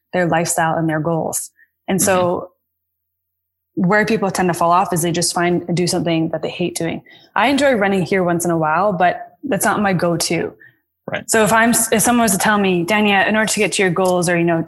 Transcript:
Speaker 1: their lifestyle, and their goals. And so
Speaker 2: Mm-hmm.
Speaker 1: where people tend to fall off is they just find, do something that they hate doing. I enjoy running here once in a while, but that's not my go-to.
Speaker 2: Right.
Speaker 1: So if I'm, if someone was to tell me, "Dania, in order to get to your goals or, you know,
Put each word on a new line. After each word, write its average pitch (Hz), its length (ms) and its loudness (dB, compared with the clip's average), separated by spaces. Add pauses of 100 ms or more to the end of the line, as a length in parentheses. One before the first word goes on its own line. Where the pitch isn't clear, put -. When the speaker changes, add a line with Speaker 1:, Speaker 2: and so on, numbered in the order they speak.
(140)
Speaker 1:
their 180 140 0
lifestyle, 170 500 0
and 160 100 0
their 156 120 0
goals. 160 500 -4 (380)
And 185 140 0
so 180 500 0 (1300)
Speaker 2:
Mm-hmm. 190 120 0
Speaker 1:
where 214 160 4
people 202 240 0
tend 185 200 -2
to 165 40 0
fall 170 180 2
off 190 220 2
is 160 80 0
they 170 100 0
just 170 220 -2
find, 175 320 0 (100)
do 175 120 0
something 165 420 -2
that 156 140 -6
they 160 60 -4
hate - 260 -6
doing. - 260 -6 (340)
I 214 120 2
enjoy 277 260 2
running 196 300 0
here 190 200 0
once 170 220 0
in 175 60 0
a 165 60 0
while, 165 360 0
but - 520 -2
that's 196 200 -2
not 208 160 0
my 196 120 0
go-to. 170 600 -2 (580)
Speaker 2:
Right. - 180 -8
Speaker 1:
So 220 140 2
if 208 80 2
I'm, 226 200 4
if - 300 0
someone 240 220 2
was 220 80 2
to 190 60 0
tell 208 220 0
me, 180 260 2
"Dania, 208 420 2
in 214 80 0
order 214 160 0
to - 80 -2
get 190 140 0
to - 100 0
your 185 80 2
goals 180 380 0
or, 175 80 2
you 170 80 2
know, 165 220 0